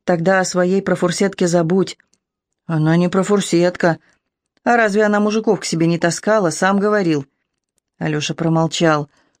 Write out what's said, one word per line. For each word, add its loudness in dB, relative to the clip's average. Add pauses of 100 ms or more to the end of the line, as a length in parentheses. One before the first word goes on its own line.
тогда 0
о -2
своей 0
профурсетке -2
забудь». 0 (680)
«Она 0
не 2
профурсетка». 0 (640)
«А 2
разве 2
она 2
мужиков 0
к -12
себе 0
не 0
таскала? 0
Сам 0
говорил». 0 (720)
Алёша -4
промолчал. 0 (300)